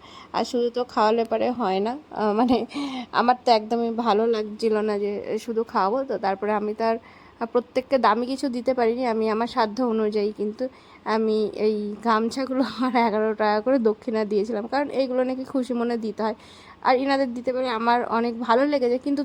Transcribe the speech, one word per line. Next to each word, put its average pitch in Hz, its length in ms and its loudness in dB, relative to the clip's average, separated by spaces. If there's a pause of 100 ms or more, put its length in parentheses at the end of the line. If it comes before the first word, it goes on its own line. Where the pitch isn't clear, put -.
(320)
আর 226 120 0
শুধু 240 260 0
তো 240 140 -2
খাওয়ালে 226 400 2
পরে 226 260 -2
হয় 202 300 0
না, 233 180 -4 (120)
আহ, 208 220 0
মানে 233 340 2 (460)
আমার 240 220 2 (100)
তো 247 60 4
একদমই 226 400 2
ভালো 226 360 2
লাগছিল 214 540 0
না 208 180 0
যে 202 400 -4
শুধু 226 260 -4
খাওয়াবো। 226 400 0
তো 226 140 -4
তারপরে 202 340 -2
আমি 214 220 -2
তার, 226 220 0
আহ, - 560 -12
প্রত্যেককে 254 460 0
দামি 226 280 2
কিছু 269 220 -4
দিতে 247 260 -2
পারিনি, 240 320 2
আমি 220 240 0
আমার 220 160 0
সাধ্য 226 360 0
অনুযায়ী 214 540 0
কিন্তু 214 320 -4 (360)
আমি 220 500 0
এই 208 500 0
গামছাগুলো 233 580 0
<laughs> 226 140 -4
আমার 233 320 2
এগারো 214 260 0
টাকা 214 260 2
করে 262 180 2
দক্ষিণা 220 460 0
দিয়েছিলাম, 214 420 -2
কারণ 277 240 -2
এইগুলো 254 340 0
নাকি 262 200 -4
খুশি 254 300 -2
মনে 240 220 -2
দিতে 214 260 -4
হয়। 220 120 -2 (480)
আর 262 140 4
ইনাদের 269 380 0
দিতে 247 180 -4
পারে 254 160 -2
আমার 233 360 2
অনেক 233 360 -2
ভালো 247 260 4
লেগেছে, 254 320 2
কিন্তু 285 260 -2